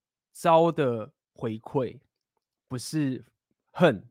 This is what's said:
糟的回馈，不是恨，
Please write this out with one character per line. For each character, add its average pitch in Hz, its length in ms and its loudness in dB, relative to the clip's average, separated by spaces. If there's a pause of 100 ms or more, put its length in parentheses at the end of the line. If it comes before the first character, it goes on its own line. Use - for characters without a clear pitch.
(320)
糟 165 400 4
的 120 400 -2 (220)
回 110 240 -8
馈， 123 420 -6 (680)
不 131 100 -10
是 139 480 -6 (460)
恨， 139 400 2